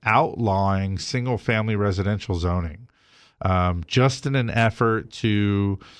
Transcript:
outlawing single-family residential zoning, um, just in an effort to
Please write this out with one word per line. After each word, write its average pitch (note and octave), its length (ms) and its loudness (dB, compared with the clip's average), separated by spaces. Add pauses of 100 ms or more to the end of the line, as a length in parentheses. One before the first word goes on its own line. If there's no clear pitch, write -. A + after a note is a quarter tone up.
outlawing G2 960 0
single-family A2+ 760 -2
residential G2+ 600 -2
zoning, F2 520 -4 (540)
um, F2+ 460 0
just C3 400 2
in C#3 80 -2
an A#2+ 160 0
effort A2 640 0
to G2+ 640 0 (200)